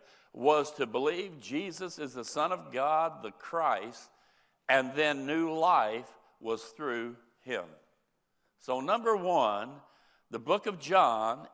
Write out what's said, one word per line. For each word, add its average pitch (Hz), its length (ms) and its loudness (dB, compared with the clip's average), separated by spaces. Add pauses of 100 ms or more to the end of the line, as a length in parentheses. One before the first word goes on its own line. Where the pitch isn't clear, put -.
(320)
was 143 420 2
to 135 120 -2
believe 151 560 -2
Jesus 165 560 -8
is 139 160 -8
the 123 100 -10
Son 151 280 -2
of 165 200 -8
God, 156 520 0
the 107 80 -8
Christ, 123 800 -2 (580)
and 131 240 4
then 143 320 0
new 160 260 0
life 139 560 2 (320)
was 113 220 -4
through 120 540 -6 (260)
him. 117 220 -4 (960)
So 127 200 -4
number 220 380 2
one, 131 540 2 (580)
the 113 80 -6
book 139 300 0
of 190 120 -4
John 135 760 4